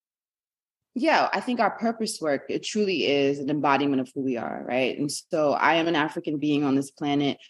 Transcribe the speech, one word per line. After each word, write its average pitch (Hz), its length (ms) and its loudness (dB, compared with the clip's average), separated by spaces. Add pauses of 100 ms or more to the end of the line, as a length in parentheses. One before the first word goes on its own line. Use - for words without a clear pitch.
(1000)
Yeah, 233 320 4
I 202 100 -2
think 233 200 -4
our 196 160 2
purpose 226 460 -4
work, 143 260 0
it - 140 -4
truly 190 440 0
is 139 320 2
an 143 120 -4
embodiment 143 500 2
of 127 140 -6
who 139 80 -6
we 127 160 -2
are, - 280 -6
right? 123 320 -2
And 143 140 -2
so 151 400 0
I 151 220 4
am 165 140 2
an 170 60 0
African 156 440 -2
being 147 260 0
on 135 100 2
this 139 160 -2
planet, 143 460 -2 (140)